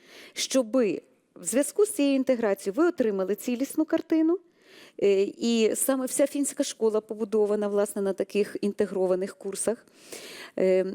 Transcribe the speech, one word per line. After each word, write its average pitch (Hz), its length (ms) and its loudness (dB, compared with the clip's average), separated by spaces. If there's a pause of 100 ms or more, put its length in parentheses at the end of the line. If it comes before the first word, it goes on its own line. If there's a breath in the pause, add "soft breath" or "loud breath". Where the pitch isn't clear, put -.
(320 loud breath)
Щоби 233 680 0 (340)
в - 80 -18
зв'язку 285 420 2
з - 40 -6
цією 277 240 2
інтеграцією 233 640 0
ви 330 120 4
отримали 208 460 0
цілісну 247 500 -2
картину, 320 540 2 (640 loud breath)
е, 196 200 4
і 226 520 2
саме 262 320 0
вся 277 200 2
фінська 285 380 -4
школа 220 360 0
побудована, 208 680 -2
власне, 202 340 0
на 196 100 0
таких - 480 -2
інтегрованих 196 760 -2
курсах. 202 500 -6 (720 loud breath)
Е, 185 360 4